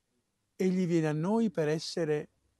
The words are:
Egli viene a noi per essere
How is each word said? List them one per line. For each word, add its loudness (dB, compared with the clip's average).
Egli 2
viene 2
a 0
noi 0
per -2
essere -2